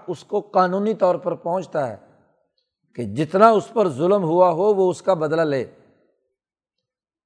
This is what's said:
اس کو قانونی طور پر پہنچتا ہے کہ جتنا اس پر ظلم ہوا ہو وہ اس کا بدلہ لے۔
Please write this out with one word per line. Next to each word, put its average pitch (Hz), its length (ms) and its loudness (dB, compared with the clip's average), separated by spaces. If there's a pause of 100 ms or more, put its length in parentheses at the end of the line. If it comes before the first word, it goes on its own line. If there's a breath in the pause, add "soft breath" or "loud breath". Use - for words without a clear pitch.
اس 175 180 -10
کو 208 160 -4
قانونی 190 540 0
طور 180 200 2
پر 170 200 -6
پہنچتا 165 540 -6
ہے 101 80 -12 (1000)
کہ 120 100 -8
جتنا 156 460 2
اس 208 220 0
پر 208 160 0
ظلم 175 360 0
ہوا 175 260 4
ہو 196 240 0
وہ 190 160 2
اس - 120 -6
کا 190 120 0
بدلہ 156 280 -2
لے۔ 139 220 -2 (1600)